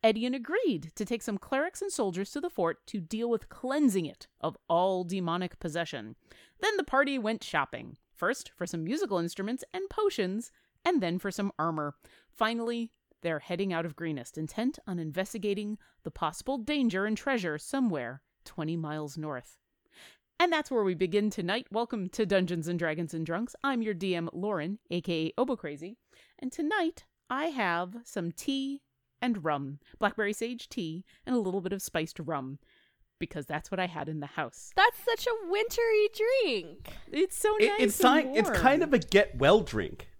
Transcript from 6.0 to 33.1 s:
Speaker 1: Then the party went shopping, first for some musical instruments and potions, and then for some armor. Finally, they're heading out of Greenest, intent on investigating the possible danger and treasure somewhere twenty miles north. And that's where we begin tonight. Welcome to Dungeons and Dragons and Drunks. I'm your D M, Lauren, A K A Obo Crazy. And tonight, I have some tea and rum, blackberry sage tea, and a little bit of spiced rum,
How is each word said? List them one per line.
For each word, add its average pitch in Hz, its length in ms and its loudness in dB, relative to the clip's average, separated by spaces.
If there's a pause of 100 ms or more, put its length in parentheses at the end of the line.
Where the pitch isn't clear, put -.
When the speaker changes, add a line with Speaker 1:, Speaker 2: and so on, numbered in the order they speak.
Speaker 1:
Then 427 160 2
the 381 80 2
party 277 340 2
went 226 240 -2
shopping, - 540 -2 (180)
first - 400 -4
for - 120 -6
some 170 180 -6
musical 208 340 -2
instruments 190 460 -4 (100)
and 381 160 -6
potions, 233 600 0 (320)
and 339 180 4
then 180 180 0
for 196 120 -2
some 202 260 -2
armor. 156 380 -2 (340)
Finally, 233 600 -2 (300)
they're 165 180 -2
heading 190 320 -2
out 170 140 -2
of 160 100 -6
Greenest, 151 420 -6
intent 214 480 -2
on 180 140 -4
investigating 196 760 -4 (260)
the 156 80 -6
possible 214 460 -2
danger 226 480 2
and 214 100 0
treasure 190 420 -2
somewhere 156 640 -2 (220)
twenty 165 320 -4
miles 151 420 -4
north. 151 400 -8 (800)
And 349 140 4
that's 302 180 0
where 233 140 2
we 185 120 2
begin 190 340 2
tonight. 196 420 -2
Welcome 214 380 -2
to - 160 0
Dungeons 180 420 2
and 175 100 0
Dragons 160 360 -2
and 160 120 -2
Drunks. 180 380 -4
I'm 269 180 0
your 220 120 0
D 180 240 -2
M, 170 160 -2
Lauren, 185 460 -2 (120)
A 175 80 0
K 165 280 -2
A - 140 -2
Obo 269 140 0
Crazy. 156 400 -10 (440)
And 254 120 -6
tonight, 339 540 -2 (240)
I 277 160 -2
have 185 580 0
some 170 300 -4
tea 269 480 -4 (400)
and 220 240 0
rum, 143 340 -2 (200)
blackberry 208 340 2
sage 233 340 -6
tea, 170 380 -6 (200)
and - 80 -2
a 247 60 4
little 190 220 0
bit 185 100 -2
of 196 100 -4
spiced - 380 -4
rum, 143 400 -6 (600)